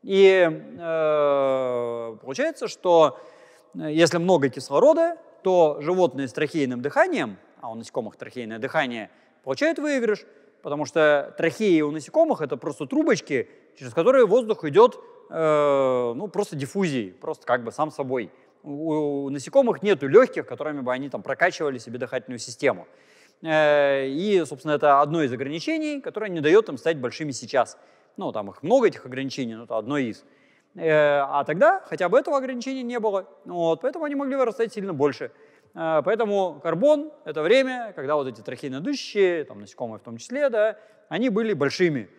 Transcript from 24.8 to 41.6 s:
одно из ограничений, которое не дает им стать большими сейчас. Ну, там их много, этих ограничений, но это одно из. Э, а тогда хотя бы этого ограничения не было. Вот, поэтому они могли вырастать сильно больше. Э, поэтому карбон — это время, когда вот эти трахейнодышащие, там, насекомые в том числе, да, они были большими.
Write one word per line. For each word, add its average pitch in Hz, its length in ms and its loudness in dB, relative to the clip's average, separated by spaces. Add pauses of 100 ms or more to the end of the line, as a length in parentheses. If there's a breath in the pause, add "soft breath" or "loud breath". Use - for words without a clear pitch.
одно 151 220 0
из 127 100 0
ограничений, 277 680 -6
которое 214 300 -8
не 170 100 -6
дает 180 280 4
им 147 100 -10
стать 165 200 -2
большими 131 340 -8
сейчас. 120 440 -2 (400 soft breath)
Ну, 185 140 -6
там 104 200 -10
их - 120 -20
много, 226 240 2
этих - 180 -2
ограничений, 127 520 -8
но 117 80 -16
это 113 120 -6
одно 117 220 -4
из. 117 260 -6 (520 soft breath)
Э, 151 520 2
а 143 160 -2
тогда 302 440 2
хотя 175 200 -4
бы 208 100 4
этого 302 180 0
ограничения 262 480 -6
не 240 160 -6
было. 196 260 -2 (180)
Вот, 165 360 -2
поэтому 302 240 -4
они 294 100 -6
могли 277 220 -4
вырастать 233 360 -2
сильно 196 220 -8
больше. 139 380 -2 (420 soft breath)
Э, 160 300 0
поэтому 196 580 -2
карбон — 285 480 2 (140)
это 156 180 -6
время, 247 540 2
когда 135 180 -2
вот 143 140 -2
эти 110 140 -12
трахейнодышащие, 170 1000 -2
там, 107 160 -16
насекомые 110 380 -12
в - 40 -20
том 117 160 -14
числе, 277 300 -4
да, 214 280 0 (320 soft breath)
они 208 200 -2
были 220 240 0
большими. 143 560 0 (100)